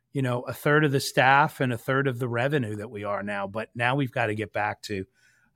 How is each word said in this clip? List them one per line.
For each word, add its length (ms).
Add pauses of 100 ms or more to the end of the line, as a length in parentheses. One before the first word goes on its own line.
(120)
you 100
know, 200
a 100
third 320
of 80
the 80
staff 600
and 120
a 60
third 280
of 120
the 100
revenue 480
that 140
we 140
are 180
now. 240
But 280
now 220
we've 160
gotta 220
get 180
back 300
to, 240 (500)